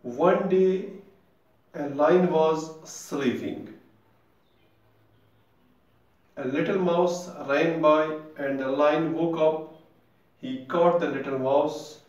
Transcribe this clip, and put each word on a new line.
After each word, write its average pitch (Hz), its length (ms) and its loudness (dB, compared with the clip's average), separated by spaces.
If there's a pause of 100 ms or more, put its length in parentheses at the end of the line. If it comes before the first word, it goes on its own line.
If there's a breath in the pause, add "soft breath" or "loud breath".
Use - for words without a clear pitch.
One 180 460 2
day, 185 440 2 (800)
a 143 140 -8
lion 160 440 4
was 160 400 2 (180)
sleeping. - 760 -6 (2750)
A 139 80 -8
little 165 340 0
mouse 175 480 0 (200)
ran 160 340 2
by 156 320 4 (240)
and 139 220 -4
the 135 100 -4
lion 151 440 2
woke 165 240 -2
up. 156 380 0 (600)
He 131 320 -10
caught 170 320 4
the 143 60 0
little 135 300 -4
mouse. 180 720 0